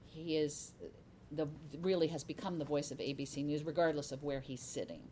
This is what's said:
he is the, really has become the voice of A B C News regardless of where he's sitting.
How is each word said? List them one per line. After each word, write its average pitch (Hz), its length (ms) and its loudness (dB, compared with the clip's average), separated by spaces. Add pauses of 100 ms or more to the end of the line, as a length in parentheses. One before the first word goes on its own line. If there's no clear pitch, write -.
he 160 320 -2
is 151 360 0 (580)
the, 151 180 0 (320)
really 180 280 6
has 160 140 -2
become 180 360 -4
the 151 80 0
voice 143 240 2
of 127 100 -6
A 135 140 0
B 139 100 -2
C 139 180 -4
News 147 220 2
regardless 156 480 4
of 139 100 -6
where 139 180 0
he's 123 200 -6
sitting. 87 400 -4 (120)